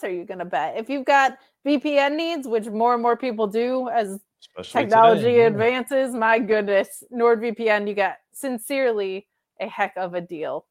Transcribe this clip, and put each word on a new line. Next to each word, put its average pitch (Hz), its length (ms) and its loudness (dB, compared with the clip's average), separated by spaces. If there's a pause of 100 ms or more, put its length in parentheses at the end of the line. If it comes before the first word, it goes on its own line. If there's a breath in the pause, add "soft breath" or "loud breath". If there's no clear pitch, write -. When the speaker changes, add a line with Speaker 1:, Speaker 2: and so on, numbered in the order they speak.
Speaker 1:
are 202 60 -6
you 175 140 -6
gonna 180 200 -10
bet? 170 320 -4
If 220 120 -8
you've 269 180 -4
got 269 320 2 (260 soft breath)
V 285 140 2
P 285 200 0
N 285 180 2
needs, 330 300 -4
which 226 200 -2
more 226 260 0
and 240 100 0
more 233 140 2
people 226 300 -2
do 247 420 -2
as 208 320 -4 (360)
Speaker 2:
Especially - 260 -4
Speaker 1:
technology 220 400 6
Speaker 2:
today, 240 160 4
yeah. 233 80 8
Speaker 1:
advances, 247 680 0
my 226 260 2
goodness, 202 640 0 (100)
NordVPN, 226 760 0
you 208 60 -6
got 190 220 -2 (160)
sincerely 226 960 -4 (320)
a 190 80 -6
heck 190 280 -4
of 180 180 -6
a 180 60 -4
deal 156 500 -10